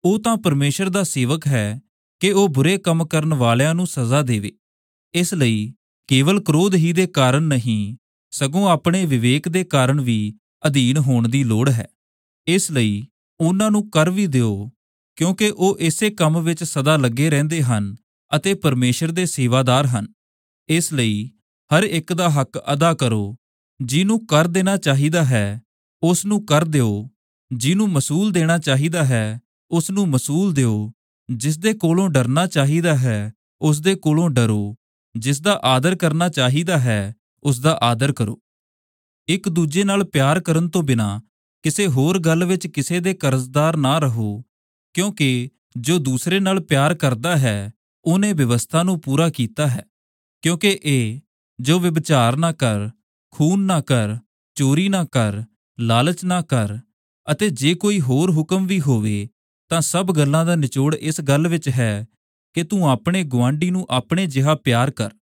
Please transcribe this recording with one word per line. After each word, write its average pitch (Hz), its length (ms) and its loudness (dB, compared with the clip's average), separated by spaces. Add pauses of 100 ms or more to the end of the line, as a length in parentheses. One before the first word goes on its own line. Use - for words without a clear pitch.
ਉਹ 208 140 2
ਤਾਂ 226 180 0
ਪਰਮੇਸ਼ਰ 151 520 0
ਦਾ 190 140 0
ਸੇਵਕ 147 440 -2
ਹੈ 110 340 -2 (380)
ਕਿ 196 120 2
ਉਹ 196 180 4
ਬੁਰੇ 147 280 2
ਕੰਮ 165 280 0
ਕਰਨ 156 280 -2
ਵਾਲਿਆਂ 127 420 2
ਨੂੰ 180 120 -2
ਸਜ਼ਾ 131 340 0
ਦੇਵੇ। 107 300 -2 (640)
ਇਸ 175 200 -2
ਲਈ 117 400 0 (340)
ਕੇਵਲ 147 360 2
ਕ੍ਰੋਧ 180 320 2
ਹੀ 170 180 2
ਦੇ 180 140 2
ਕਾਰਨ 139 360 2
ਨਹੀਂ, 117 540 -2 (340)
ਸਗੋਂ 175 380 0
ਆਪਣੇ 175 360 0
ਵਿਵੇਕ 135 440 0
ਦੇ 180 140 -2
ਕਾਰਨ 139 380 0
ਵੀ 107 320 -2 (340)
ਅਧੀਨ 135 300 2
ਹੋਣ 123 320 2
ਦੀ 135 140 0
ਲੋੜ 117 260 2
ਹੈ। 117 180 -2 (600)
ਇਸ 175 240 0
ਲਈ 110 360 -2 (320)
ਉਹਨਾਂ 190 320 2
ਨੂੰ 208 180 0
ਕਰ 156 200 2
ਵੀ 190 180 -2
ਦਿਓ, 113 420 -2 (460)
ਕਿਉਂਕਿ 185 340 0
ਉਹ 196 300 0
ਇਸੇ 165 300 0
ਕੰਮ 165 320 0
ਵਿੱਚ 165 220 -2
ਸਦਾ 151 340 0
ਲੱਗੇ 131 320 0
ਰਹਿੰਦੇ 151 340 0
ਹਨ 107 320 -2 (400)
ਅਤੇ 196 180 0
ਪਰਮੇਸ਼ਰ 135 580 0
ਦੇ 180 140 -2
ਸੇਵਾਦਾਰ 127 600 2
ਹਨ। 110 200 -2 (600)
ਇਸ 165 260 -2
ਲਈ 113 380 -2 (420)
ਹਰ 185 100 4
ਇੱਕ 165 300 -4
ਦਾ 175 160 0
ਹੱਕ 143 340 -2 (100)
ਅਦਾ 160 200 2
ਕਰੋ। 110 420 -2 (460)
ਜਿਹਨੂੰ 190 460 0
ਕਰ 156 200 2
ਦੇਣਾ 190 300 0
ਚਾਹੀਦਾ 151 480 0
ਹੈ, 110 360 -2 (420)
ਉਸ 175 220 0
ਨੂੰ 208 200 0
ਕਰ 151 200 2
ਦਿਓ, 120 440 0 (440)
ਜਿਹਨੂੰ 180 360 0
ਮਸੂਲ 175 420 0
ਦੇਣਾ 165 260 2
ਚਾਹੀਦਾ 151 480 0
ਹੈ, 113 340 -2 (320)
ਉਸ 165 200 0
ਨੂੰ 196 160 0
ਮਸੂਲ 156 460 0
ਦਿਓ। 110 380 0 (440)
ਜਿਸ 143 220 -2
ਦੇ 214 160 0
ਕੋਲੋਂ 180 360 2
ਡਰਨਾ 135 380 2
ਚਾਹੀਦਾ 156 500 0
ਹੈ, 110 360 -2 (280)
ਉਸ 151 180 2
ਦੇ 190 160 0
ਕੋਲੋਂ 160 340 0
ਡਰੋ। 107 460 0 (420)
ਜਿਸ 139 240 -2
ਦਾ 196 220 0
ਆਦਰ 131 320 2
ਕਰਨਾ 170 340 0
ਚਾਹੀਦਾ 151 500 0
ਹੈ, 107 360 -2 (280)
ਉਸ 135 160 0
ਦਾ 156 220 0
ਆਦਰ 120 320 0
ਕਰੋ। 107 260 -4 (880)
ਇੱਕ 190 220 -2
ਦੂਜੇ 165 340 0
ਨਾਲ 196 200 0
ਪਿਆਰ 143 360 0
ਕਰਨ 170 300 0
ਤੋਂ 170 140 0
ਬਿਨਾਂ 110 360 0 (440)
ਕਿਸੇ 196 240 0
ਹੋਰ 151 320 2
ਗੱਲ 165 260 2
ਵਿੱਚ 180 220 -2
ਕਿਸੇ 160 320 -4
ਦੇ 185 140 -2
ਕਰਜ਼ਦਾਰ 147 640 0
ਨਾ 143 220 0
ਰਹੋ, 113 440 -2 (500)
ਕਿਉਂਕਿ 139 560 -2 (280)
ਜੋ 151 220 0
ਦੂਸਰੇ 139 400 -2
ਨਾਲ 190 200 0
ਪਿਆਰ 156 360 0
ਕਰਦਾ 139 420 -2
ਹੈ, 107 360 -2 (320)
ਉਹਨੇ 190 280 2
ਵਿਵਸਥਾ 135 500 0
ਨੂੰ 185 180 0
ਪੂਰਾ 151 280 0
ਕੀਤਾ 143 380 -4
ਹੈ। 120 180 -4 (560)
ਕਿਉਂਕਿ 180 420 0
ਇਹ, 127 360 -2 (420)
"ਜੋ 156 180 2
ਵਿਭਚਾਰ 151 560 2
ਨਾ 165 160 0
ਕਰ, 110 380 -2 (420)
ਖੂਨ 185 280 2
ਨਾ 185 220 0
ਕਰ, 113 360 -2 (380)
ਚੋਰੀ 147 340 2
ਨਾ 185 220 0
ਕਰ, 107 320 0 (360)
ਲਾਲਚ 120 440 0
ਨਾ 180 180 -2
ਕਰ," 110 360 -2 (540)
ਅਤੇ 208 180 0
ਜੇ 143 240 0
ਕੋਈ 208 280 0
ਹੋਰ 139 300 2
ਹੁਕਮ 175 340 0
ਵੀ 185 160 0
ਹੋਵੇ, 107 460 0 (420)
ਤਾਂ 165 120 2
ਸਭ 180 260 0
ਗੱਲਾਂ 156 380 2
ਦਾ 175 100 2
ਨਿਚੋੜ 143 400 0
ਇਸ 156 260 -6
ਗੱਲ 143 260 2
ਵਿੱਚ 160 220 -2
ਹੈ 113 380 -2 (460)
ਕਿ 165 100 -2
ਤੂੰ 170 260 0
ਆਪਣੇ 175 340 0
ਗੁਆਂਢੀ 143 480 0
ਨੂੰ 185 180 -4
ਆਪਣੇ 170 380 -2
ਜਿਹਾ 139 280 0
ਪਿਆਰ 123 360 0
ਕਰ। 104 180 -6 (200)